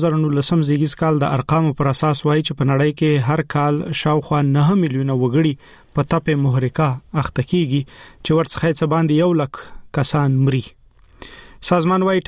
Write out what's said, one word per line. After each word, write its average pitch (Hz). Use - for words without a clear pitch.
زره 156
نولسم 151
زیږیز 147
کال 160
د 143
ارقامو 156
پر 143
اساس 147
وایي 151
چې 156
په 143
نړۍ 139
کې 156
هر 151
کال 147
شاوخوا 151
نهه 147
میلیونه 135
وګړي 135
په 147
تپې 156
محرکه 131
اخته -
کیږي 143
چې -
ورڅخه 165
یې 160
څه 165
باندې 160
یو 180
لک -
کسان 139
مري. 131
سازمان 180
وایي 190